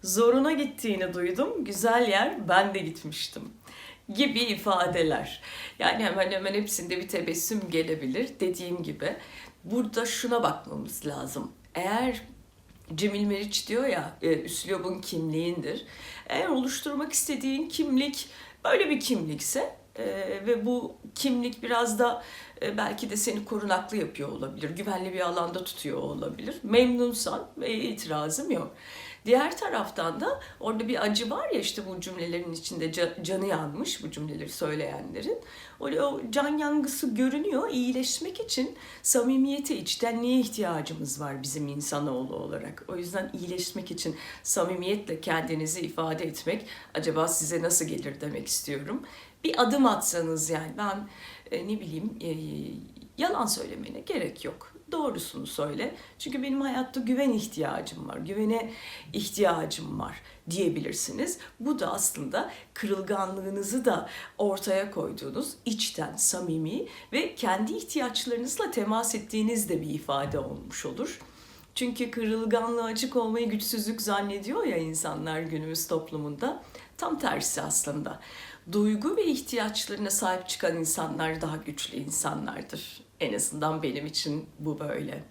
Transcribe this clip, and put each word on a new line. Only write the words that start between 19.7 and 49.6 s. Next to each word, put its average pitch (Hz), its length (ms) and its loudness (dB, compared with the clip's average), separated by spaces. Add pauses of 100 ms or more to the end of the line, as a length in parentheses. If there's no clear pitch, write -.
e, - 80 -4 (420)
ve 220 200 4
bu 247 300 0 (180)
kimlik 240 480 2
biraz 233 360 4
da, 240 240 4 (400)
e, 208 140 -2
belki 214 340 -2
de 208 60 -2
seni 214 280 0
korunaklı 208 520 0
yapıyor 156 320 -2
olabilir, 135 420 -6
güvenli 185 420 -2
bir 180 80 -2
alanda 175 440 0
tutuyor 135 340 -4
olabilir. - 640 -4
Memnunsan, 240 840 4 (140)
e, 226 100 0
itirazım 214 800 -2
yok. 185 240 -2 (520)
Diğer 285 300 6
taraftan - 640 -2
da 539 200 0 (200)
orada 220 280 0
bir 233 160 2
acı 214 260 2
var 554 200 0
ya, 294 100 2
işte - 280 -2
bu 185 120 -6
cümlelerin 175 520 -4
içinde 160 400 -4
ca-, 170 320 0
canı 190 220 0
yanmış 160 560 -2
bu 160 80 -6
cümleleri 151 380 -6
söyleyenlerin. 151 880 -4 (420)
O, - 60 -4
o 277 340 2 (100)
can 285 280 2
yangısı 294 560 2
görünüyor. 285 560 2
İyileşmek 254 680 0
için 262 360 0 (260)
samimiyete, 269 760 4
içtenliğe 233 640 2
ihtiyacımız 160 800 -2
var 139 220 -4
bizim 139 260 -2
insanoğlu 143 680 -2
olarak. - 520 -6
O 185 80 -4
yüzden 185 360 -2
iyileşmek 180 580 -6
için 160 260 -2 (260)
samimiyetle 185 800 0
kendinizi 160 600 0
ifade 160 440 -2
etmek 165 420 -2 (280)
acaba 160 340 2
size 165 340 0
nasıl 170 220 4
gelir 143 360 -6
demek 147 260 -6
istiyorum. 143 560 -4 (420)
Bir 320 180 4